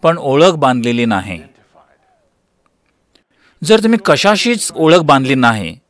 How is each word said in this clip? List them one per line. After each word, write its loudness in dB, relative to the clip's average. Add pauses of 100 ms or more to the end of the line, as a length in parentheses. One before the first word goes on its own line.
पण 0
ओळख 2
बांधलेली -2
नाही. -6 (2250)
जर 2
तुम्ही 2
कशाशीच 0
ओळख 4
बांधली 2
नाही -2 (120)